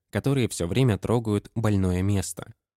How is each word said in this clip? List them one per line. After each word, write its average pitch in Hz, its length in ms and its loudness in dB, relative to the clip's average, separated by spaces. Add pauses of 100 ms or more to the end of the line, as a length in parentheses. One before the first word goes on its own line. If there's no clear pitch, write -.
(100)
которые 123 380 0
всё - 180 -4
время 107 320 2
трогают 110 560 0
больное 95 480 2
место. 101 520 -4 (220)